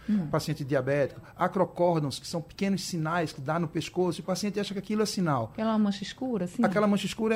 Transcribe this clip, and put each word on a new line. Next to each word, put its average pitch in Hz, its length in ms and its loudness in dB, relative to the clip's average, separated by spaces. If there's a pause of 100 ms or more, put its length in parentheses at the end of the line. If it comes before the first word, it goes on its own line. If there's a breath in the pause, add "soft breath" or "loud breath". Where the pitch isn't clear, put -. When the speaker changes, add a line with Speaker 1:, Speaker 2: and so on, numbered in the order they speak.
Speaker 1:
Hum. 202 180 2
Speaker 2:
Paciente 151 360 -2
diabético. 135 560 0 (160 loud breath)
Acrocórdons, 175 800 2
que - 100 -14
são 170 140 -6
pequenos 196 400 -2
sinais 160 520 -2
que - 80 -12
dá 156 180 -2
no 175 80 0
pescoço, 180 540 -2
e - 20 -8
o - 20 -20
paciente 190 320 -2
acha 202 160 -2
que 196 60 -6
aquilo 214 220 0
é 214 40 2
sinal. 151 460 0
Speaker 1:
Aquela 220 260 0
mancha 202 240 2
escura, 220 440 -4
assim? 180 180 -2
Speaker 2:
Aquela 208 240 4
mancha 202 180 4
escura 220 300 0